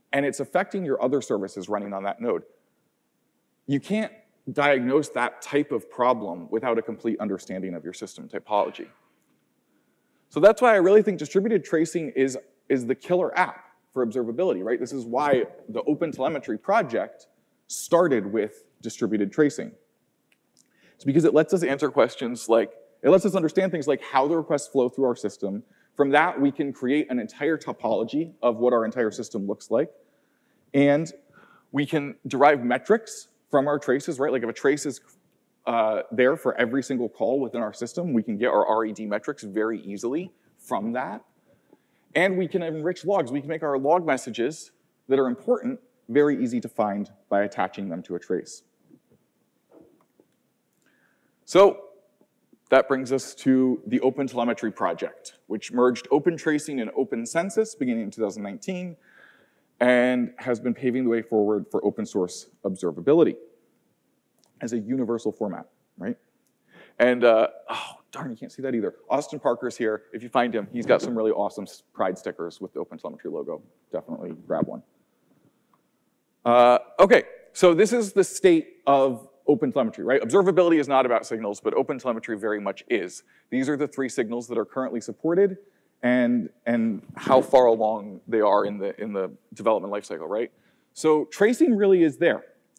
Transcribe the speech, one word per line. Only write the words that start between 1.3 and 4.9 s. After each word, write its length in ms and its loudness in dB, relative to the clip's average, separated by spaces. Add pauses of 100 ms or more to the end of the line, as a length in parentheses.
running 240 -6
on 100 -8
that 180 -6
node. 220 -2 (1200)
You 120 0
can't 340 -4 (400)
diagnose 580 2